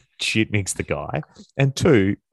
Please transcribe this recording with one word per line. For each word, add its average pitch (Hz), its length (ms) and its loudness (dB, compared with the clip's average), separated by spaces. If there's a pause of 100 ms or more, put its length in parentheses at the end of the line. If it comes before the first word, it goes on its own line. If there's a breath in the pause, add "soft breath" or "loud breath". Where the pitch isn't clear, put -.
<laughs> - 120 -20
shit 110 300 -2
mix 101 220 -4
the - 100 -6
guy. 78 380 -6 (380 loud breath)
And 139 180 2
two, 104 400 4 (160)